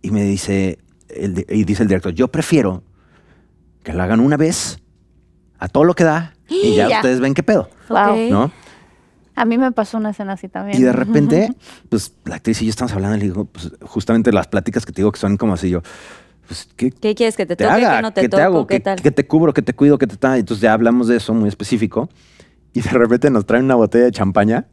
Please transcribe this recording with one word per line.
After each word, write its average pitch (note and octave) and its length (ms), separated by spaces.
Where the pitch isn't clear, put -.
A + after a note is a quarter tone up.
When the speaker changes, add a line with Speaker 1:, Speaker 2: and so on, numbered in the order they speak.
Speaker 1:
y F#2 100
me G#2 140
dice, G2 540
el F#2 240
di-, F#2 160
y G#2+ 140
dice F#2+ 180
el G#2+ 60
director, F#2 260
"Yo B2 140
prefiero B2 540
que - 80
lo F2+ 100
hagan G#2+ 180
una C#3 180
vez, D#3+ 400
a F#2+ 100
todo C#3 160
lo F3 100
que F3 100
da, E3 280
y G4 280
ya - 120
Speaker 2:
<gasps> - 0
Ya. A#3+ 80
Speaker 1:
ustedes C3 240
ven C3+ 140
qué E3 80
pedo", G#3 260
Speaker 2:
Wow. G3+ 220
Speaker 3:
Ok. A3+ 180
Speaker 1:
¿no? - 200
Speaker 2:
A B3 100
mí A#3 140
me C4 140
pasó A3+ 260
una G#3+ 140
escena G3 200
así F#3+ 160
también. G3+ 320
Speaker 1:
Y - 20
de - 100
repente, G3 580
Speaker 2:
Ujú. - 80
Speaker 1:
pues, A2 240
la F2 120
actriz A2 260
y - 20
yo A2 60
estamos G#2+ 240
hablando, G2+ 240
y - 20
le G2+ 60
digo, F#2+ 180
pues, - 260
justamente A2+ 500
las G2 160
pláticas - 380
que - 60
te F#2+ 100
digo G#2 100
que - 80
son G2+ 160
como G#2+ 160
así, F#2 160
yo, F2 140
pues, - 200
¿qué B2+ 140
Speaker 3:
¿Qué G#3+ 240
quieres A3+ 220
que G3 80
te E3+ 120
Speaker 1:
te G3+ 80
Speaker 3:
toque, F#3+ 200
Speaker 1:
haga? E3 120
Speaker 3:
que A2 60
no A3 100
te - 100
Speaker 1:
¿Qué A#3+ 80
te - 60
Speaker 3:
toco, D3 60
Speaker 1:
hago? E3+ 240
Speaker 3:
qué G3 100
Speaker 1:
¿Qué, - 40
Speaker 3:
tal? F#3+ 220
Speaker 1:
qué C#3+ 80
te C#3 160
cubro, D#3+ 260
qué - 80
te - 140
cuido, C#3+ 240
qué C3+ 80
te G2+ 100
tal? C3 220
Entonces G#2+ 240
ya A2+ 100
hablamos A#2 340
de A#2+ 100
eso A2 180
muy A2 140
específico. G#2+ 600
Y A#2+ 80
de - 100
repente B2 400
nos A2 140
traen B2 220
una C3+ 80
botella A#2 320
de A#2+ 60
champaña. G#2 600